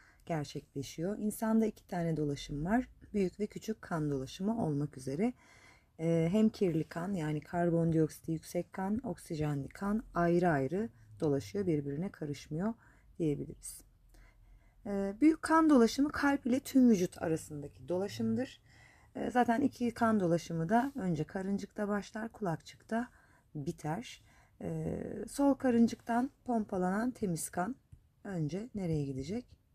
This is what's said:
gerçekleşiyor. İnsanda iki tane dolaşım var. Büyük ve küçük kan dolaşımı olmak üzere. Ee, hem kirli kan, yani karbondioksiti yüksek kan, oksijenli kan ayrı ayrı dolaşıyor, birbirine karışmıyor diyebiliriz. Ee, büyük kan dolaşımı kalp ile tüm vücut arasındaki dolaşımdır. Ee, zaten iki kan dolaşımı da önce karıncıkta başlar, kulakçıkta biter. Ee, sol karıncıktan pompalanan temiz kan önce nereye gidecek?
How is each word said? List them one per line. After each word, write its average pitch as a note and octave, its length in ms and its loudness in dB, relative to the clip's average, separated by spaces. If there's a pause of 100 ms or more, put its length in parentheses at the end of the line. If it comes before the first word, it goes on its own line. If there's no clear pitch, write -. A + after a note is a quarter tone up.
(260)
gerçekleşiyor. D#3 920 -6
İnsanda A3 480 0
iki - 200 -6
tane E3+ 300 -2
dolaşım D3 480 -4
var. A#3 240 0 (260)
Büyük G3 260 0
ve G#3 60 -4
küçük - 360 -8
kan D3+ 280 -2
dolaşımı F#3 560 -4
olmak D3 320 -4
üzere. C#3+ 340 -2 (680)
Ee, E3 300 2
hem A3 180 6
kirli E3 360 0
kan, F3 280 -8
yani D3+ 280 -2
karbondioksiti E3 920 2
yüksek E3+ 400 -6
kan, G#3 340 -4
oksijenli D3+ 640 -4
kan G#3+ 340 -4 (120)
ayrı F3 340 4
ayrı D#3+ 400 0 (320)
dolaşıyor, D#3+ 460 -2
birbirine D3 460 -2
karışmıyor D#3 600 -6 (440)
diyebiliriz. C#3+ 640 -4 (1040)
Ee, G3 340 -2
büyük D#4 220 4
kan D#4+ 280 6
dolaşımı C4 420 6
kalp C#4 340 0
ile B3+ 140 2
tüm B3+ 300 6
vücut F3+ 320 2
arasındaki D3 680 -4
dolaşımdır. A3+ 720 -2 (560)
Ee, - 140 -4
zaten A#3 300 4
iki A#3+ 340 0
kan A3 260 4
dolaşımı E3 480 0
da B3 260 2
önce F3 300 0
karıncıkta G3 640 -4
başlar, G#3+ 440 -4
kulakçıkta A3 760 -4 (460)
biter. D#3 680 -6 (380)
Ee, E3 680 -6
sol C#4 260 4
karıncıktan A#3 760 2 (140)
pompalanan G#3 680 -2
temiz F3 400 -4
kan F#3+ 260 -4 (480)
önce F#3 500 -4
nereye E3 300 -2
gidecek? C#3 420 -6 (280)